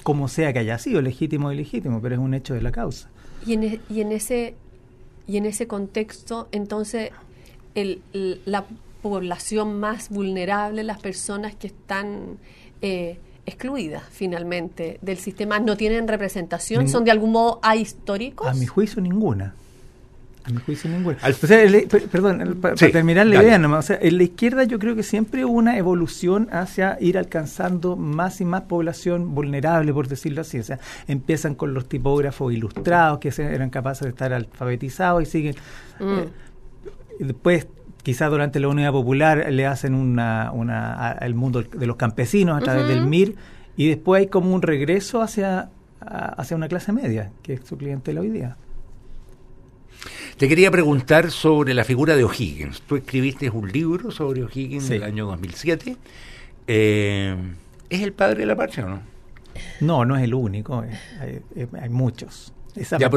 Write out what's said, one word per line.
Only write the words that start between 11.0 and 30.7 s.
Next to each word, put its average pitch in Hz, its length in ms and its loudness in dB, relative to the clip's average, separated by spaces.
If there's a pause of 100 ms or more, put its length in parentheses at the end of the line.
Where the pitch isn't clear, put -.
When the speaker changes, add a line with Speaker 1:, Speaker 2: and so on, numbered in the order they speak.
Speaker 2:
que - 120 -12
están, 196 680 -8 (440)
eh, 180 380 -4 (260)
excluidas 208 680 -8
finalmente 175 920 -6
del 185 160 -6
sistema, 208 420 -2
¿no 214 180 2
tienen 220 300 0
representación? 202 760 -2
Speaker 1:
Nin-, 135 80 4
Speaker 2:
¿Son 240 140 4
de 226 60 8
algún 220 200 4
modo 233 320 4
ahistóricos? 220 840 -2
Speaker 1:
A 131 60 0
mi 131 120 0
juicio, 208 360 0
ninguna. 175 540 0 (880)
A 123 60 -4
mi 120 100 -2
juicio, 147 280 -6
ninguna. 175 320 -2
Speaker 3:
Al 135 120 4
Speaker 1:
O - 20 -2 (120)
sea, 220 160 10
el, 208 240 8
per-, - 200 4
perdón, 185 340 2
el, 180 140 -2
pa-, 185 160 0
Speaker 3:
Sí, - 140 6
Speaker 1:
para 120 80 8
terminar 165 340 6
la 208 80 8
Speaker 3:
dale. 208 120 10
Speaker 1:
idea 226 120 10
nomás, 151 260 4
o - 20 -4
sea, 202 140 0
en 165 160 6
la 180 60 6
izquierda 240 400 2
yo 233 160 0
creo 220 160 0
que 220 80 -2
siempre 220 420 -2
hubo 240 80 2
una 233 240 4
evolución 180 760 2
hacia 185 500 -2
ir 185 160 2
alcanzando 180 800 -2
más 170 440 -2
y 180 40 0
más 180 180 -2
población 175 720 -2
vulnerable, 147 580 0
por 135 140 -2
decirlo 135 340 -6
así. 156 180 -8
O 110 40 -6
sea, 127 160 -8 (280)